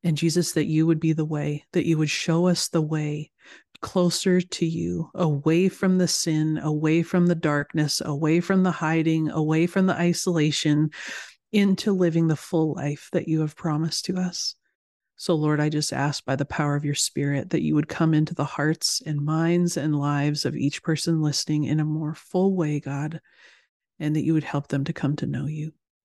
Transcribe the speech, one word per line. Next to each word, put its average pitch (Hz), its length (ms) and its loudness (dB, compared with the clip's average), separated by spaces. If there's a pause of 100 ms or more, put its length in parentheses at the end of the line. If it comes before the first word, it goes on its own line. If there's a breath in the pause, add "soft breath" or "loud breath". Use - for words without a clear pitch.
And 160 140 2
Jesus, 165 340 0
that 156 140 0
you 160 200 2
would 160 140 2
be 160 140 2
the 156 100 0
way, 147 480 -4
that 160 140 0
you 160 100 2
would 151 140 0
show 170 360 0
us 175 220 0
the 165 140 0
way 151 480 -4 (500 loud breath)
closer 180 600 2
to 175 260 -4
you, 170 480 -4
away 160 540 2
from 185 300 2
the 180 100 2
sin, 156 520 0
away 156 400 2
from 175 260 2
the 175 100 4
darkness, 151 680 0
away 156 360 2
from 190 240 2
the 180 80 2
hiding, 160 580 0
away 160 380 2
from 190 180 2
the 185 80 2
isolation, 156 960 2 (640 loud breath)
into 202 400 2
living 165 340 2
the 156 80 2
full 156 400 -2
life 143 380 -6
that 170 160 -2
you 156 120 0
have 151 140 -2
promised 156 500 -4
to 185 120 -4
us. - 400 -6 (580)
So, - 220 0
Lord, 151 240 2
I 151 80 2
just 151 240 -2
ask 139 320 -2
by 135 100 -2
the 139 100 -2
power 147 300 -2
of 147 100 -2
your 143 120 -2
Spirit 143 540 -2
that 156 120 0
you 151 140 0
would 147 120 0
come 160 260 0
into 156 200 2
the 143 100 -2
hearts - 640 -2
and 147 180 -2
minds 170 520 0
and 147 220 0
lives 143 460 0
of 131 120 -2
each - 260 -2
person 160 400 0
listening 151 420 0
in 151 140 0
a 156 60 0
more 156 300 -4
full 190 420 0
way, 151 240 -2
God, 147 400 -6 (800 soft breath)
and 151 160 -2
that 151 80 0
you 160 100 2
would 151 100 2
help - 240 -4
them 139 160 -2
to 165 80 -4
come 143 240 -2
to - 100 -4
know 143 200 -4
you, 156 260 -6 (320)